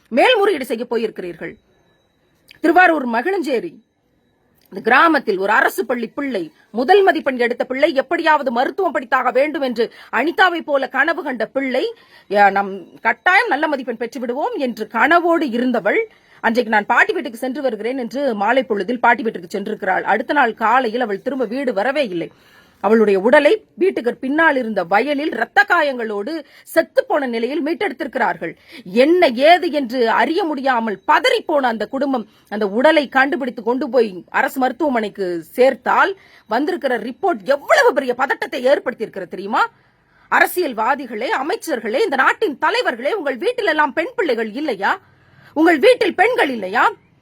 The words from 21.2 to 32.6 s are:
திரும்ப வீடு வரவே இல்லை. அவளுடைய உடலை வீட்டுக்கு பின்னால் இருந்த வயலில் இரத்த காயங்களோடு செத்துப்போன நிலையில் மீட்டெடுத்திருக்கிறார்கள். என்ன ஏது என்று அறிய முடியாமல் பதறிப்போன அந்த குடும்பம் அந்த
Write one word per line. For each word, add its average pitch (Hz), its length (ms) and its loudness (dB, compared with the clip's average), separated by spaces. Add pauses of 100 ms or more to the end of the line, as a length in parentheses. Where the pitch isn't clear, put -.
திரும்ப 262 220 -4
வீடு 254 280 -4
வரவே 254 360 0
இல்லை. 170 220 -8 (500)
அவளுடைய 208 400 4
உடலை 294 440 4 (100)
வீட்டுக்கு 277 420 -2
பின்னால் 294 400 2
இருந்த 220 280 -2
வயலில் 269 480 0
இரத்த 302 360 2
காயங்களோடு 269 760 -2 (300)
செத்துப்போன 320 520 2
நிலையில் 247 380 -4
மீட்டெடுத்திருக்கிறார்கள். 277 880 -4 (320)
என்ன 285 440 4
ஏது 302 440 4
என்று 254 360 -2
அறிய 254 360 0
முடியாமல் 247 640 -2
பதறிப்போன 349 540 2
அந்த 226 260 -2
குடும்பம் 262 420 -4 (200)
அந்த 214 200 -2